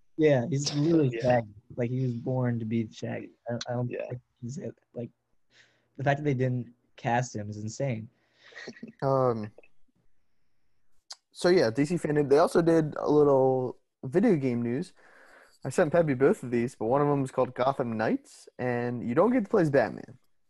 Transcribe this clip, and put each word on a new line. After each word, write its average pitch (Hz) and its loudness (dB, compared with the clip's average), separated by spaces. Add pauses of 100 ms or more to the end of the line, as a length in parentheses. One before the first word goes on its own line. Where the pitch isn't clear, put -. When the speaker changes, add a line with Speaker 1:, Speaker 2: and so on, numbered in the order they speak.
(180)
Speaker 1:
Yeah, 143 4
he's 143 -4
literally 147 2
Speaker 2:
Yeah. 113 -8
Speaker 1:
Shaggy. 120 2 (220)
Like, 123 -2
he 127 -2
was 123 -2
born 123 -2
to 113 -6
be 113 -2
Shaggy. 113 -10 (180)
I, 120 -6 (100)
I 123 -6
don't 120 -4
Speaker 2:
Yeah. - -8
Speaker 1:
think 123 -12 (200)
he's, 127 -10 (360)
like, 120 -12 (880)
the 135 -8
fact 143 2
that 147 -8
they 147 0
didn't 123 -2 (220)
cast 123 -2
him 104 -10
is 107 -12
insane. 110 -6 (920)
Speaker 3:
Um. 127 0 (1800)
So, - 0
yeah, 170 4
D 135 0
C 175 -2
Fandom, 147 0
they 139 6
also 175 2
did 160 2
a - -6
little 131 2 (260)
video 175 2
game 123 0
news. 123 -4 (680)
I 139 -8
sent 156 0
Peppy 160 2
both 139 4
of 127 -10
these, 120 -2
but - -6
one 131 2
of 147 2
them 143 2
is 127 -6
called 127 -2
Gotham 127 -2
Knights, 123 -4
and 120 -4
you 120 -2
don't 185 4
get 247 0
to 196 -10
play 208 4
as 160 2
Batman. 110 0 (320)